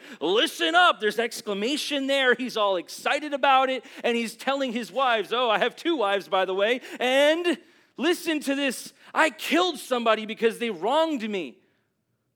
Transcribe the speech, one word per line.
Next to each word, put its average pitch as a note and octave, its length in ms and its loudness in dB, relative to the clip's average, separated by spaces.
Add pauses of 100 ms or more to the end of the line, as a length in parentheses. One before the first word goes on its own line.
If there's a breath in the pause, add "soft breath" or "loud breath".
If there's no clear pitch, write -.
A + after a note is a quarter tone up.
(200 loud breath)
listen D4+ 560 0
up." E4+ 240 6
There's G#3 180 -2
exclamation A#3 880 -4
there. C4+ 300 2
He's A#3+ 200 -6
all G3+ 200 2
excited C#4+ 580 -4
about C4 380 4
it. B3+ 120 -4 (200 loud breath)
And A#3+ 120 0
he's A#3 200 -4
telling C4+ 360 -2
his G#3 200 -6
wives, A3 420 0
"Oh, B3 160 2
I G#3 80 2
have G#3+ 180 0
two E4+ 200 -2
wives, G3 320 0
by F#3 180 2
the F#3 80 -2
way. A3 280 0 (180 loud breath)
And D4 580 2 (400 loud breath)
listen D#4 440 -2
to C4 120 -2
this. C#4 400 -4 (180 loud breath)
I D#4 200 2
killed D#4+ 480 0
somebody A3 480 0
because G#3+ 320 0
they A#3 100 -2
wronged A#3 580 0
me." F3 300 -6 (800 soft breath)